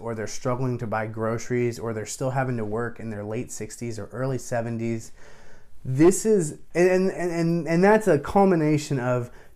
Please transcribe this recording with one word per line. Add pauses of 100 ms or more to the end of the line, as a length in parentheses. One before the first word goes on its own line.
or
they're
struggling
to
buy
groceries,
or
they're
still
having
to
work
in
their
late
sixties
or
early
seventies. (720)
This
is, (140)
and,
and,
and,
and
that's
a
culmination
of (260)